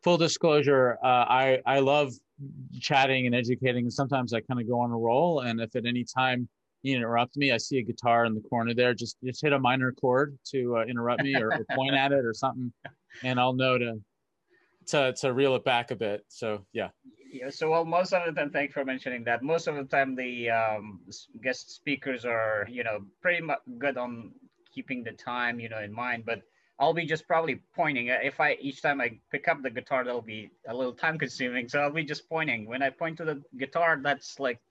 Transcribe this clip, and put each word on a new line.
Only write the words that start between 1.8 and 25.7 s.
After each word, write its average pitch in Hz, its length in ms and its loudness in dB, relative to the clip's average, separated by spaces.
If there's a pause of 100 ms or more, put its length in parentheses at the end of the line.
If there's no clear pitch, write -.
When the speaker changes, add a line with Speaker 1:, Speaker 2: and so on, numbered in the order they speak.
Speaker 1:
chatting 135 460 4
and 123 100 2
educating. 123 500 0
And 120 80 -2
sometimes 131 420 0
I 113 80 0
kinda 123 220 -4
go 120 160 0
on 120 100 0
a 117 80 -2
roll. 135 420 2
And 117 180 -2
if 113 160 -6
at 117 120 -2
any 120 180 0
time 127 420 0 (360)
you 135 120 0
interrupt 117 420 0
me, 143 140 2
I 117 60 4
see 131 220 -2
a 123 40 0
guitar 117 420 4
in 110 120 0
the 107 40 -4
corner 117 320 -2
there, 123 220 4
just, 110 300 -8
just 127 180 -6
hit 151 100 4
a 139 60 4
minor 127 320 2
chord 135 480 0 (140)
to, 120 240 0
uh, 113 80 2
interrupt 120 400 0
me 139 100 0
or, 110 180 2
or 110 120 -2 (100)
point 135 180 0
at 139 200 4
it 135 120 2
or 113 80 -2
something, 127 400 -4 (520)
and 127 160 0
I'll 127 120 4
know 127 260 2
to, 117 220 -4 (840)
to, 135 280 2
to 131 180 -2
reel 131 240 4
it 110 80 -2
back 120 260 2
a 123 60 -6
bit. 104 320 -4
So, 107 440 -6
yeah. 98 180 -4 (420)
Speaker 2:
Yeah, 131 180 -10
so, 156 200 -2
well, 165 140 4
most 175 280 2
of 180 120 2
the 165 60 -2
time, 147 200 -4
thanks 143 240 -2
for 143 100 -2
mentioning 127 400 -6
that. 117 180 0
Most 165 240 0
of 156 80 -2
the 143 80 -6
time, 135 320 0
the, 123 360 -4
um, 107 580 0
s-, - 180 -18 (160)
guest 127 320 -6
speakers 135 500 -6
are, 110 460 0
you 120 140 -6
know, 107 160 -4 (200)
pretty 175 220 0
mu-, 151 120 -2 (240)
good 135 200 -2
on 120 320 -8 (420)
keeping 127 300 -10
the 113 80 -10
time, 120 480 -4
you 113 100 -10
know, 110 120 -8